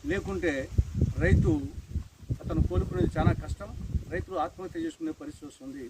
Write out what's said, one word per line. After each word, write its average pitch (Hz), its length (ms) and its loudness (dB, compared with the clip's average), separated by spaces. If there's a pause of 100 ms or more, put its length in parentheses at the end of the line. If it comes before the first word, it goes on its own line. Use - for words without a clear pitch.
లేకుంటే 170 640 -2 (500)
రైతు 147 320 6 (880)
అతను 160 280 0
కోలుకునేది 175 500 2
చాలా 170 140 6
కష్టం, - 380 -4 (380)
రైతులు 180 300 -4
ఆత్మహత్య 170 420 -4
చేసుకునే 160 320 -6
పరిస్థితి 147 340 -12
వస్తుంది. 139 440 -14